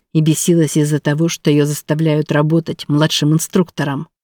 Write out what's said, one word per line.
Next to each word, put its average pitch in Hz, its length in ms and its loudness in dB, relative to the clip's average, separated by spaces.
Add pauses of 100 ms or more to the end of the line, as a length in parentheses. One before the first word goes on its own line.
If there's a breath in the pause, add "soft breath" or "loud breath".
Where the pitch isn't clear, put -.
(140)
и 160 80 2
бесилась 156 560 2
из-за 147 220 0
того, 151 280 0
что - 240 -2
её 147 140 4
заставляют 151 640 -2
работать 151 560 -2
младшим 151 460 0
инструктором. 160 760 -4 (160)